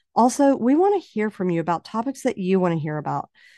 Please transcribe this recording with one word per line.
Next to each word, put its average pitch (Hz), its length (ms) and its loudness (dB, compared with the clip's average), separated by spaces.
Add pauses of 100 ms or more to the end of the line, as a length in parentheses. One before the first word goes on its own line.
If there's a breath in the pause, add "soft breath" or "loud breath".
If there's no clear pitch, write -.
(140)
Also, 262 440 4
we 254 180 2
want 381 260 2
to - 60 -16
hear 214 220 -4
from 185 200 -4
you 165 120 0
about 160 240 -2
topics 247 380 -6
that 254 140 -2
you 190 220 0
want 180 140 2
to 165 60 -2
hear 151 180 -4
about. 147 320 -6 (280 soft breath)